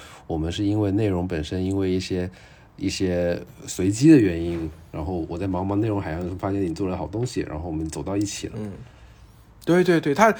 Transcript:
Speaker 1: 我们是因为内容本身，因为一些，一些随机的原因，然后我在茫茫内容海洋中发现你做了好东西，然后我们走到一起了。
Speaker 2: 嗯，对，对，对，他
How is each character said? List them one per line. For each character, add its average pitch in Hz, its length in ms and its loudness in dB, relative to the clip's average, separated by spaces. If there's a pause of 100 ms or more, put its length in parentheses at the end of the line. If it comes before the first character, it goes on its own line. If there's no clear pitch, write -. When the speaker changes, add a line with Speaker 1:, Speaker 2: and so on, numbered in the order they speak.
(260)
Speaker 1:
我 87 100 -4
们 80 140 -2
是 98 140 -2
因 104 160 2
为 101 120 2
内 107 160 2
容 90 200 0
本 82 160 -4
身， 92 180 -4
因 95 140 0
为 95 140 0
一 92 100 2
些， 90 280 -2 (480)
一 98 120 -4
些 87 520 0 (260)
随 92 240 0
机 120 200 6
的 151 80 10
原 87 240 2
因， 85 260 -4 (220)
然 78 140 -6
后 85 240 -4
我 85 80 -6
在 95 100 -4
茫 92 180 -2
茫 98 120 -2
内 107 100 2
容 104 140 0
海 87 120 -6
洋 87 140 -4
中 95 120 -6
发 98 120 -4
现 98 120 0
你 85 120 -2
做 95 140 -2
了 90 80 -4
好 82 100 -4
东 110 180 -4
西， 92 180 -4
然 78 180 -8
后 85 80 -8
我 80 40 -6
们 80 160 -4
走 80 140 -6
到 95 140 -4
一 104 60 2
起 101 240 -6
了。 - 100 -10
Speaker 2:
嗯， 104 160 -8 (920)
对， 180 180 6
对， 170 160 6
对， 147 140 0
他 214 260 6